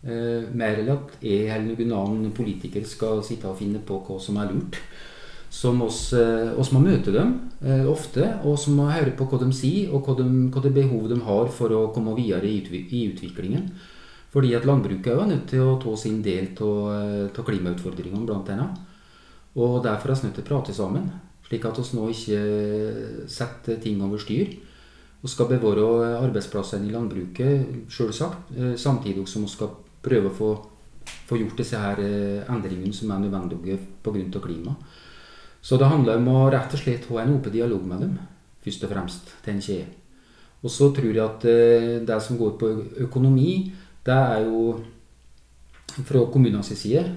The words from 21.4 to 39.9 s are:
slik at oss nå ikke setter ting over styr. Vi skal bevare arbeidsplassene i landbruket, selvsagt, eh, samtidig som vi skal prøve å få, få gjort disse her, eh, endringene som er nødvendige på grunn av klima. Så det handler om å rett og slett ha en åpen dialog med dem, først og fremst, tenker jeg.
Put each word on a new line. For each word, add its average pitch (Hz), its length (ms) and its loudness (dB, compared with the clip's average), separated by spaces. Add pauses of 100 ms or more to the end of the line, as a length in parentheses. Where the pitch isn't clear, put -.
slik 113 180 -6
at 113 140 -4
oss 120 160 -6
nå 110 160 -2
ikke 107 1200 -4
setter - 500 -6
ting 104 220 -2
over 101 160 -4
styr. 127 300 -2 (760)
Vi 135 60 -8
skal - 180 0
bevare 117 720 2
arbeidsplassene 104 720 -2
i - 20 -4
landbruket, 117 1000 -2
selvsagt, 123 680 -4
eh, 123 160 0
samtidig 101 540 -2
som 107 140 -4
vi 101 60 -4
skal 104 220 -6 (320)
prøve 107 240 2
å 95 80 -2
få, 107 320 -2 (640)
få 120 100 0
gjort 104 180 -4
disse 117 220 -4
her, 101 220 -2
eh, 101 500 -2
endringene 95 420 -4
som 107 200 -4
er 98 80 -2
nødvendige 95 580 -4 (240)
på 107 100 -4
grunn 95 220 -4
av 98 80 -6
klima. 87 340 -6 (840)
Så 131 160 2
det 139 80 8
handler 135 300 6
om 120 100 4
å 131 240 6
rett 131 240 0
og 143 60 -4
slett 123 260 -2
ha 117 160 -4
en 139 160 4
åpen 110 140 -4
dialog 110 340 0
med 90 140 -4
dem, 190 180 -2 (460)
først - 180 -6
og 98 80 -6
fremst, 90 420 -8 (120)
tenker 101 280 -4
jeg. 92 140 -6 (800)